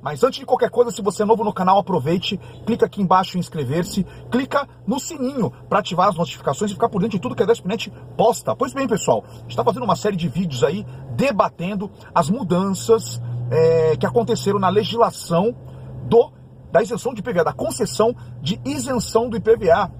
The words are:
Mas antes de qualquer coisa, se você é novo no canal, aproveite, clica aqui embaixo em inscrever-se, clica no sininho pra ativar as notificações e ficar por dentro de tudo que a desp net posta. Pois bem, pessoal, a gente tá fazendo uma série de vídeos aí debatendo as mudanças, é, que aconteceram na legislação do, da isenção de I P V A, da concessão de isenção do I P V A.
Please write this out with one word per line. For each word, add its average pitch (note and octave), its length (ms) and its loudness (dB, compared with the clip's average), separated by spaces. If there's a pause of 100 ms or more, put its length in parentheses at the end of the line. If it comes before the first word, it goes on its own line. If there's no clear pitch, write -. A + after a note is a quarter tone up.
Mas D3 200 0
antes C4 160 0
de C4+ 40 -14
qualquer A#3+ 240 2
coisa, A#3+ 220 2
se - 100 -8
você G3+ 220 -2
é - 20 4
novo G#3+ 200 4
no G#3 80 0
canal, F#3 260 4
aproveite, F3 580 -2 (300)
clica A3+ 200 2
aqui - 140 -6
embaixo F#3 360 2
em F3+ 40 -2
inscrever-se, E3 640 -2 (280)
clica C4+ 360 0 (160)
no B3+ 140 -2
sininho C4 540 -4 (160)
pra F#3 100 2
ativar F#3 300 0
as F3+ 80 -2
notificações E3+ 560 -4
e - 20 -8
ficar A#3 140 0
por A3 120 -2
dentro A3 160 0
de F3 60 -2
tudo B3 140 -6
que A#3 80 2
a - 20 0
desp A3+ 200 2
net G#3+ 220 -4 (280)
posta. G3+ 400 2
Pois C4 180 -4
bem, C4+ 140 -2
pessoal, C3+ 360 2
a - 180 -20
gente - 120 -14
tá D#3+ 80 -2
fazendo A#3+ 220 0
uma F#3+ 100 4
série F3+ 220 -2
de E3 120 -2
vídeos D3 360 0
aí E3+ 200 0 (300)
debatendo G3 760 0 (240)
as D#3+ 160 2
mudanças, G3 920 0 (260)
é, D#3+ 480 4
que - 80 -2
aconteceram G#3 540 0
na F#3+ 100 2
legislação G#3 880 2 (540)
do, A#3 240 4 (400)
da E3 100 6
isenção A#3+ 320 -4
de G#3+ 60 -10
I - 20 -10
P B3 120 -4
V F3 80 2
A, - 20 4
da - 80 0
concessão A#3 600 0 (280)
de F3+ 240 -4
isenção B3+ 680 -2
do A3 60 -4
I G#3+ 40 -4
P A3 160 4
V G3+ 140 2
A. F3+ 180 4 (120)